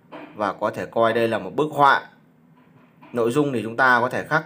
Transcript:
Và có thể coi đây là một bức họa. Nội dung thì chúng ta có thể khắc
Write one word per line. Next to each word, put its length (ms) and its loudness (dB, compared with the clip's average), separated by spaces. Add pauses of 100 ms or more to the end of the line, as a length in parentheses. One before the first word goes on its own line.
(340)
Và 180 -4
có 180 -4
thể 160 -6
coi 260 2
đây 160 2
là 100 -2
một 180 -10
bức 160 -2
họa. 300 4 (1120)
Nội 180 0
dung 220 0
thì 100 -4
chúng 140 -8
ta 240 4
có 80 0
thể 160 -4
khắc 220 -2